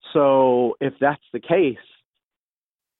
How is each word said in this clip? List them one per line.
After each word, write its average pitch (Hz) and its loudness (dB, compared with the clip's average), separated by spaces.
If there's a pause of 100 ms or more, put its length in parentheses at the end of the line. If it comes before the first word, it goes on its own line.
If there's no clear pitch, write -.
(140)
So 131 2
if 139 -6
that's 143 -2 (120)
the 120 -10
case, 165 -2 (1200)